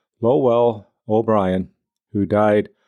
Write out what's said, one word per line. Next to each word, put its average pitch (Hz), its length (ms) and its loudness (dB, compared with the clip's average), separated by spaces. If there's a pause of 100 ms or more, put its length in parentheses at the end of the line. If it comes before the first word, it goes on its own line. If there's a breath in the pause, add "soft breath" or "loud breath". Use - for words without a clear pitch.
(220)
Lowell 117 680 0 (200)
O'Brien, 107 640 0 (440)
who 101 120 -2
died 104 440 0 (180)